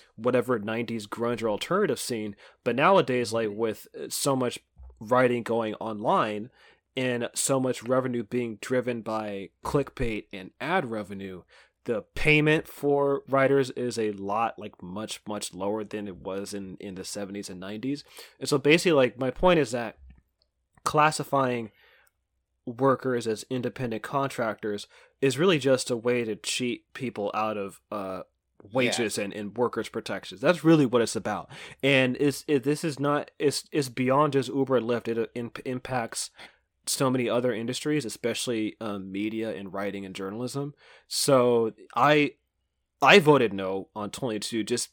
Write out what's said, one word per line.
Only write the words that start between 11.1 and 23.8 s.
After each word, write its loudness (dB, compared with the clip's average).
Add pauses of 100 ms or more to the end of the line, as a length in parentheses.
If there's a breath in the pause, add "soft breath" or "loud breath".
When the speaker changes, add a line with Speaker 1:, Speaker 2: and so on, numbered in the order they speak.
Speaker 1:
the -2 (120)
payment 4
for 0
writers 4
is -4
a 0
lot, -2
like, -14
much, -10
much -8
lower -4
than -8
it -12
was -8
in, -10
in -12
the -10
seventies -8
and -14
nineties. -8 (340 loud breath)
And -8
so 2
basically, 4
like, 2
my -4
point 4
is 0
that -6 (880)
classifying 2 (960 soft breath)
workers 0
as -2
independent -4